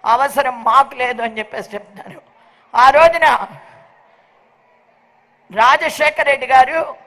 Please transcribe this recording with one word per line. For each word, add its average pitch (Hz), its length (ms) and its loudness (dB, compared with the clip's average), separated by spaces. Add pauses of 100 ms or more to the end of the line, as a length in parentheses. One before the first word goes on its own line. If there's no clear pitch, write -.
(140)
అవసరం 269 420 -2 (140)
మాకు 269 320 2
లేదు 240 240 -6
అని 220 140 -10
చెప్పేసి 214 340 -14
చెప్తున్నారు. 196 460 -18 (540)
ఆ 240 120 4 (120)
రోజున 330 300 4 (2250)
రాజశేఖర 302 720 0
రెడ్డి 254 220 -4
గారు 262 260 4 (280)